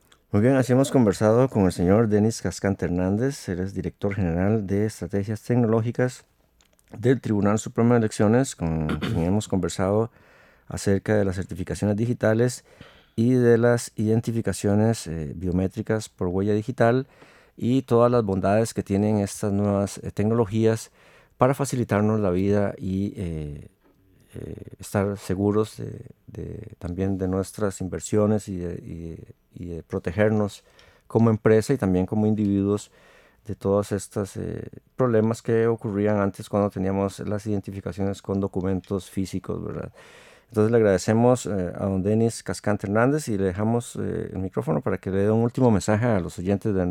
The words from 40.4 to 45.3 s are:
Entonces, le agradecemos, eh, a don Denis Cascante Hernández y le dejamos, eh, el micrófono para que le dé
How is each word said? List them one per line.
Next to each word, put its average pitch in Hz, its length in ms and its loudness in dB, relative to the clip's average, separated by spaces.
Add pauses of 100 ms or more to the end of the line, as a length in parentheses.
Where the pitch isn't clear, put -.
Entonces, 107 200 2
le 120 60 4
agradecemos, 113 720 4
eh, 90 280 -4
a - 120 -4
don 95 160 0
Denis 110 400 0
Cascante 104 440 -4
Hernández 127 420 2
y 104 100 -2
le 98 60 0
dejamos, 107 520 -2
eh, 92 340 -6
el 92 100 -6
micrófono 131 420 -4
para 95 160 -2
que - 120 -6
le 95 100 0
dé 101 100 2